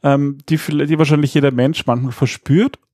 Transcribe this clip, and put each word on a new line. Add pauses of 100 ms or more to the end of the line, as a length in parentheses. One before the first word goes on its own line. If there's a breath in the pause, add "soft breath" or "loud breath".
ähm, (100)
die
vielleicht,
die
wahrscheinlich
jeder
Mensch
manchmal
verspürt (140)